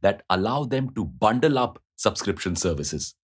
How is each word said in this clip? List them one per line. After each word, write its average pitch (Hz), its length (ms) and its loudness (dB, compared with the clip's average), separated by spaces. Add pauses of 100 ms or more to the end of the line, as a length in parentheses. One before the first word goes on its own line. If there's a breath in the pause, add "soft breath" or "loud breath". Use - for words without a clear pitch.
that 98 300 2
allow 110 320 0
them 135 320 -2
to 98 100 -4
bundle 123 540 2
up 120 200 -2 (180)
subscription 95 580 -2
services. 76 580 -4 (120)